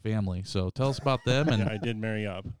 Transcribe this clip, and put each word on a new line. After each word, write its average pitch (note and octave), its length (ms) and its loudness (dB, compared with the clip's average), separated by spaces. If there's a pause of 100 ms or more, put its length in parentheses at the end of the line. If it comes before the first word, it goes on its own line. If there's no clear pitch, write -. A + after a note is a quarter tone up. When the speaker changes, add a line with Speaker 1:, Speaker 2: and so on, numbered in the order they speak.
Speaker 1:
family. G2+ 420 0
So F#2 280 0
tell C3+ 180 0
us C3 80 -2
about C3 280 0
them. C3+ 240 4
Speaker 2:
<laughs> - 20 4
Speaker 1:
And A2+ 80 4
Speaker 2:
Yeah, G#2 120 2
I G#2+ 60 -2
did A#2 200 -4
marry G#2+ 280 -2
up. G2 220 -6 (120)